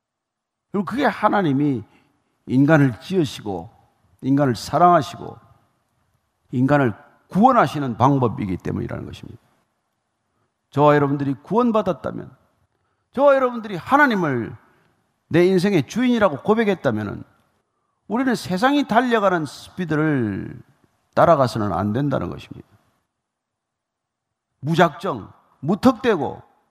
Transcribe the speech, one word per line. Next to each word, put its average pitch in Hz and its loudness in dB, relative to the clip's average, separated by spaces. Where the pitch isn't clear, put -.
그리고 196 -2
그게 262 -4
하나님이 151 0
인간을 139 4
지으시고 113 -6
인간을 135 0
사랑하시고 160 0
인간을 135 2
구원하시는 175 0
방법이기 120 0
때문이라는 - -8
것입니다. - -18
저와 147 4
여러분들이 143 0
구원받았다면, 202 -2
저와 277 4
여러분들이 240 -4
하나님을 170 0
내 175 4
인생의 185 2
주인이라고 220 0
고백했다면은 165 -2
우리는 247 -2
세상이 262 0
달려가는 202 2
스피드를 139 -4
따라가서는 127 2
안 98 -2
된다는 135 -4
것입니다. - -18
무작정, 160 -2
무턱대고 208 0